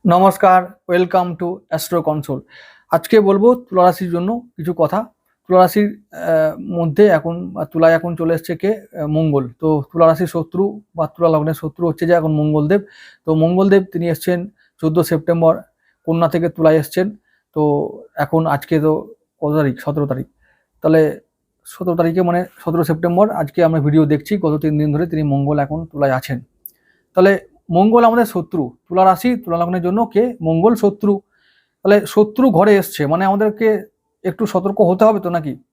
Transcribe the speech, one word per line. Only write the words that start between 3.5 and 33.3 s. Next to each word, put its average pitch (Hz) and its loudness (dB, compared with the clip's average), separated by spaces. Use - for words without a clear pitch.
তুলা 190 -2
রাশির 180 0
জন্য 185 -4
কিছু 170 -8
কথা। 180 -2
তুলা 185 2
রাশির, 208 0
আহ, 160 -2
মধ্যে 170 2
এখন, 175 -2
আহ, 165 -6
তুলায় 160 2
এখন 165 -4
চলে 165 -2
এসছে 160 -6
কে? 190 -2
আহ, 175 -10
মঙ্গল। 151 0
তো 156 0
তুলা 165 4
রাশির 165 2
শত্রু 185 -4
বা 160 -2
তুলা 170 -2
লগ্নের 156 0
শত্রু 165 -6
হচ্ছে 160 -4
যে 175 2
এখন 160 2
মঙ্গলদেব। 151 0
তো 160 0
মঙ্গলদেব 190 2
তিনি 170 -4
এসছেন 175 -4
চোদ্দ 160 0
সেপ্টেম্বর 165 0
কন্যা 165 0
থেকে 170 -2
তুলায় 160 2
এসছেন। 185 -4
তো 156 -2
এখন 160 -2
আজকে 147 -2
তো 156 -2
কত 151 -2
তারিখ? 135 -2
সতেরো 147 -4
তারিখ। 131 -8
তাহলে 156 2
সতেরো 180 -6
তারিখে 170 0
মানে 175 0
সতেরো 165 -2
সেপ্টেম্বর 175 0
আজকে 165 -2
আমরা 160 2
ভিডিও 151 2
দেখছি, 147 -2
গত 151 -2
তিন 151 -2
দিন 151 0
ধরে 160 -2
তিনি 160 -4
মঙ্গল 143 -2
এখন 151 -6
তুলায় 143 -2
আছেন। 127 -6
তাহলে 185 2
মঙ্গল 220 4
আমাদের 233 4
শত্রু, 165 -4
তুলা 185 2
রাশি, 190 2
তুলা 170 -6
লগ্নের 170 -2
জন্য 202 0
কে? 240 -2
মঙ্গল 165 2
শত্রু। 202 0
তাহলে 202 2
শত্রু 214 2
ঘরে 202 4
এসছে 156 -2
মানে 165 -2
আমাদেরকে 214 -2